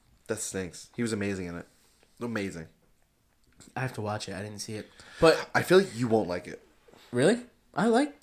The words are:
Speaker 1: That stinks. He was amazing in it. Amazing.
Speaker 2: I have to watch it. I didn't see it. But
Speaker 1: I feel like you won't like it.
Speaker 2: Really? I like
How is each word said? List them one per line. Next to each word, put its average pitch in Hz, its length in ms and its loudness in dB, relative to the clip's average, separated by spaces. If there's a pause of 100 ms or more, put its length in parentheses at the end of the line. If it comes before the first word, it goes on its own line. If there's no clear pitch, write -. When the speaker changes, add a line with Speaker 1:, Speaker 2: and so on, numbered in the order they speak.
(280)
Speaker 1:
That 107 120 -4
stinks. - 560 -8
He 120 60 -4
was 113 120 -2
amazing 98 340 -4
in 87 100 -10
it. - 80 -12 (560)
Amazing. 98 460 -6 (1080)
Speaker 2:
I - 40 -6
have 127 140 -6
to - 80 -8
watch 104 280 -6
it. 101 60 -10
I 92 80 -8
didn't 107 160 -12
see - 160 -12
it. 104 120 -12 (320)
But 160 360 6
Speaker 1:
I 120 80 4
feel 180 160 8
like 113 180 0
you 123 100 0
won't 107 220 2
like 90 180 -6
it. - 140 -14 (500)
Speaker 2:
Really? 165 280 4 (340)
I 196 140 2
like 262 360 2